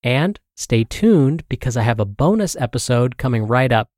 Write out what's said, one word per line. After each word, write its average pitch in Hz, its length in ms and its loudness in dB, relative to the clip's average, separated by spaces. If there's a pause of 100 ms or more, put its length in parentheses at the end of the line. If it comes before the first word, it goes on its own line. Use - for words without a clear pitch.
And 143 360 -2 (160)
stay 113 300 -2
tuned 165 640 2
because 123 260 -4
I 120 60 0
have 113 180 0
a 104 60 0
bonus 170 500 0
episode 123 600 -2
coming 117 300 -2
right 123 240 2
up. 110 260 0